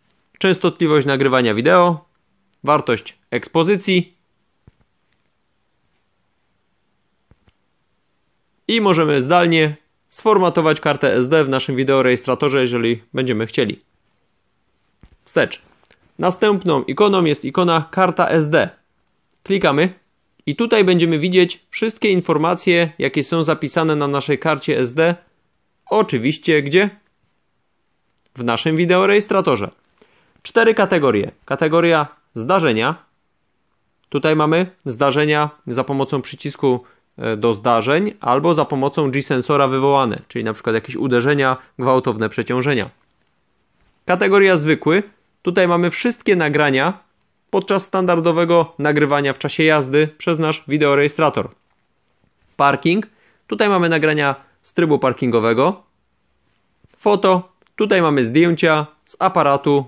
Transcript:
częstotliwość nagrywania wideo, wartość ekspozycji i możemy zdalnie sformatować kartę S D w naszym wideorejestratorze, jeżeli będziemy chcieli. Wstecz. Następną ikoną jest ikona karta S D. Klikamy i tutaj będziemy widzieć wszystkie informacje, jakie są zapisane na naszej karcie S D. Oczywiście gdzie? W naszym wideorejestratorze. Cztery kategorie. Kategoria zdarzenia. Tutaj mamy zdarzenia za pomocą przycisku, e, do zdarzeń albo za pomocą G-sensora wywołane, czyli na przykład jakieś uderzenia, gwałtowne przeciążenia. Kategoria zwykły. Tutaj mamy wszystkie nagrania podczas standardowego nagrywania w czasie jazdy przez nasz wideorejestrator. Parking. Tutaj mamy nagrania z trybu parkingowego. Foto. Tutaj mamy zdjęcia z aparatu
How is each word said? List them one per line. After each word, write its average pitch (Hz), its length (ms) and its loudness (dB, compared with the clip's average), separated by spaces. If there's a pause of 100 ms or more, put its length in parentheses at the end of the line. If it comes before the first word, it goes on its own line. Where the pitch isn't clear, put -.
(380)
częstotliwość 160 680 0
nagrywania 131 460 2
wideo, 170 520 2 (580)
wartość 143 540 -2 (140)
ekspozycji 180 880 -2 (4000)
i 226 140 -2
możemy 156 400 2
zdalnie 160 560 2 (320)
sformatować 175 680 0
kartę 139 340 -2
S 127 160 0
D 156 140 4
w 135 60 -4
naszym 131 260 -4
wideorejestratorze, 131 840 0
jeżeli 117 400 -2 (120)
będziemy 127 320 -4
chcieli. 113 340 -4 (1500)
Wstecz. - 360 -4 (580)
Następną 180 640 0
ikoną 190 420 0
jest 147 200 -2
ikona 165 460 0
karta 180 360 0
S 156 220 0
D. 147 200 2 (720)
Klikamy 180 500 0 (520)
i 143 100 -4
tutaj 233 280 2
będziemy 170 360 2
widzieć 180 500 0
wszystkie 220 420 -2
informacje, 170 880 0
jakie 139 240 -2
są 165 200 -2
zapisane 156 520 -2
na 147 120 -2
naszej 139 320 -2
karcie 147 400 -2
S 123 140 -2
D. 165 220 0 (720)
Oczywiście 156 800 -2
gdzie? 180 260 0 (1500)
W 123 80 -12
naszym 120 320 -2
wideorejestratorze. 185 960 0 (720)
Cztery 226 320 2
kategorie. 156 580 0 (140)
Kategoria 160 600 0 (260)
zdarzenia. 131 640 0 (1120)
Tutaj 156 260 -2
mamy 156 300 0 (200)
zdarzenia 147 640 0 (180)
za 127 160 -4
pomocą 135 380 -4
przycisku, 131 600 -4 (340)
e, 113 200 -6
do 113 160 0
zdarzeń 123 640 0
albo 143 340 0
za 151 120 0
pomocą 135 460 -2
G-sensora 139 560 0
wywołane, 135 600 0
czyli 117 180 -8
na 110 80 -4
przykład 113 200 -4
jakieś 113 220 -6
uderzenia, 131 600 0 (220)
gwałtowne 123 500 0
przeciążenia. 123 600 -4 (1160)
Kategoria 196 520 2
zwykły. 156 460 0 (380)
Tutaj 180 260 0
mamy 175 240 0
wszystkie 214 440 -2
nagrania 147 640 0 (500)
podczas 190 340 -2
standardowego 170 960 0
nagrywania 143 540 0
w - 60 -18
czasie 156 240 -4
jazdy 151 440 2 (100)
przez 165 220 -4
nasz 156 280 -4
wideorejestrator. 143 840 0 (1080)
Parking. 160 500 0 (400)
Tutaj 214 220 0
mamy 175 200 2
nagrania 151 460 0 (260)
z - 120 -20
trybu 156 260 2
parkingowego. 123 840 0 (1120)
Foto. 196 560 0 (220)
Tutaj 202 260 0
mamy 143 240 2
zdjęcia 156 640 2 (180)
z - 140 -20
aparatu 143 680 0